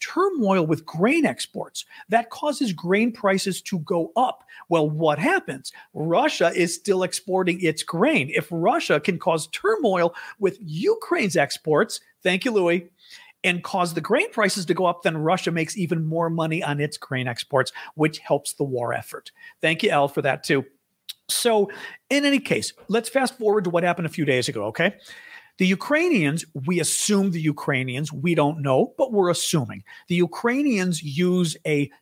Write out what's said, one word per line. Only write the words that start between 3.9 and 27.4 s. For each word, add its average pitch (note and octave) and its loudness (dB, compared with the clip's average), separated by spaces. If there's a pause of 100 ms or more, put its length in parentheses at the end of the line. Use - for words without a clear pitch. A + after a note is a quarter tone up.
up. B3 0 (260)
Well, D#3 4
what D3+ 2
happens? F#3 -2 (200)
Russia F3 2
is F3 2
still F#3 0
exporting F#3 -2
its D#3+ 0
grain. F3 0
If E3+ -2
Russia F3 2
can E3+ -2
cause D#3+ -2
turmoil G3 0 (240)
with G3+ 0
Ukraine's A3+ 0
exports, D#3 0 (220)
thank F#3 0
you, B3 0
Louis, F3+ 2 (540)
and F3+ -2
cause F3 -2
the E3+ -2
grain D4 0
prices G3+ -2
to F3 0
go F#3 0
up, E3+ -2
then E3 0
Russia E3+ 0
makes E3 -2
even E3 -2
more E3 0
money D#3+ -2
on D3 -2
its D3 -2
grain B2+ -6
exports, B2+ -2 (220)
which D#3 0
helps - -2
the - -4
war A#2+ -4
effort. - -10 (280)
Thank E3 2
you, G#3 2
Elle, C#3+ 4
for C#3 -2
that C#3 0
too. C#3 2 (640)
So G#3+ 2 (400)
in C#4+ 0
any C#4 2
case, - -2 (160)
let's A3 4
fast C4 -2
forward G#3+ 2
to F3 -2
what E3+ 2
happened F3 0
a D3+ -4
few - -4
days B2+ 2
ago, A2 -4
okay? E3+ 0 (640)
The F#3 4
Ukrainians, G3 0
we E3 -2
assume G3 0
the E3 -4